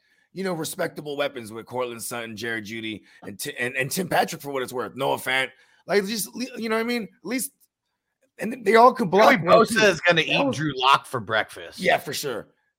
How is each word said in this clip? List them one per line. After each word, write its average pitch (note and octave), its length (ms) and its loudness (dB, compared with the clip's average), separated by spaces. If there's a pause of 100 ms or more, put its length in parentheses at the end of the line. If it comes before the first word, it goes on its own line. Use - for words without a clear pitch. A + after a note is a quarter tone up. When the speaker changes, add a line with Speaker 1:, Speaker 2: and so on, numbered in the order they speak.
(320)
Speaker 1:
you F3+ 120 -8
know, F#3 100 -2
respectable D#3 640 -6
weapons C3 340 -4
with A2 140 -12
Cortland A#2+ 380 -6
Sutton, A2+ 340 -8
Jared A2+ 280 -6
Jeudy, A2 360 -8 (220)
and G2+ 160 -14
Ti-, - 180 -8
and, B2+ 180 -4
and C3 140 -2
Tim F3 180 -4
Patrick, F3 360 0
for C#3+ 80 -8
what C3+ 100 -2
it's B2 120 -8
worth. A2+ 220 -6
Noah C3+ 220 0
Fant. C3 320 -2 (380)
Like, F#3+ 180 2
just, G#3+ 300 -6
le-, A#3+ 100 -6 (120)
you A3 120 -6
know A3 60 0
what A3+ 60 0
I - 20 -2
mean? A#3+ 200 -2
At - 60 -12 (140)
least, A3+ 280 -6 (840)
and A3+ 280 -8
they A3+ 100 6
all A#3+ 180 8
could G3 160 -2
block G#3+ 280 6
Speaker 2:
Joey D#3 100 -4
Speaker 1:
well, A3 140 8
Speaker 2:
Bosa A3+ 180 2
Speaker 1:
too. G#3+ 60 6
Speaker 2:
is F3+ 160 2
gonna E3+ 200 4
Speaker 1:
That C#3 60 -4
Speaker 2:
eat G#3+ 180 0
Speaker 1:
was C4 100 -2
Speaker 2:
Drew D3 240 -2
Lock C3+ 280 6
for B2+ 120 -6
breakfast. - 600 -4
Speaker 1:
Yeah, F3 180 4
for C#3+ 160 -8
sure. A#2+ 360 -6 (300)